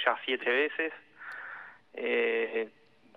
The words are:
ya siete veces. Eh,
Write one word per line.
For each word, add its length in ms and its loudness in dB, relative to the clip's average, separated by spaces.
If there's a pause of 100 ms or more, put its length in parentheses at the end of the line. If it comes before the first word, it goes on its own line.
ya 200 4
siete 240 0
veces. 440 2 (1000)
Eh, 760 0 (460)